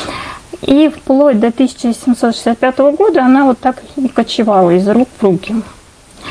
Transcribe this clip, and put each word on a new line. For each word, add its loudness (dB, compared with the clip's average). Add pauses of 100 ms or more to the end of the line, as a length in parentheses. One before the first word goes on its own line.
(640)
И 2
вплоть 0
до 0
тысяча -2
семьсот -2
шестьдесят -4
пятого 0
года 2
она 4
вот 0
так -4 (160)
и -4
кочевала 0
из 2
рук 2 (100)
в -4
руки. -2 (760)